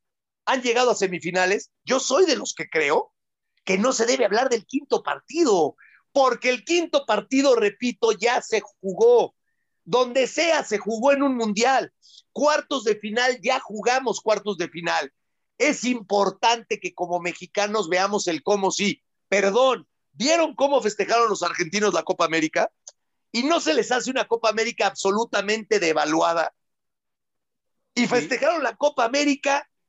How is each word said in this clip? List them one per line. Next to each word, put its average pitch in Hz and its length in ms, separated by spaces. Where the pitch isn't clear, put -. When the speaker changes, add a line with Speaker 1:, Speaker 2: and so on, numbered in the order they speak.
Speaker 1:
han 254 160
llegado 240 300
a 208 40
semifinales, 185 760
yo 254 160
soy 269 260
de 294 120
los - 160
que 160 160
creo 156 440
que 190 120
no 233 140
se 226 140
debe 254 200
hablar 214 220
del 240 180
quinto 254 380
partido, 196 720
porque 254 380
el 247 140
quinto 320 420
partido, 262 500
repito, 226 580
ya 233 280
se - 200
jugó. 196 760
Donde 240 440
sea, 320 360
se 214 140
jugó 226 340
en 277 120
un 269 120
mundial. 226 560
Cuartos 285 540
de 220 100
final, 240 460
ya 247 180
jugamos 220 600
cuartos 202 360
de 165 120
final. 170 420
Es 277 260
importante 214 960
que 180 140
como 175 260
mexicanos 180 720
veamos 196 380
el 165 160
cómo 190 280
sí. 202 320
Perdón, 202 600
¿vieron 302 420
cómo 277 260
festejaron 214 460
los 185 160
argentinos 175 500
la 165 100
Copa 175 200
América? 160 480
¿Y 233 120
no 311 160
se 302 140
les 240 180
hace 240 180
una 254 180
Copa 226 220
América 220 380
absolutamente 208 920
devaluada? 165 760
Y 240 100
Speaker 2:
Sí. 220 40
Speaker 1:
festejaron 262 560
la 233 140
Copa 285 260
América, 277 640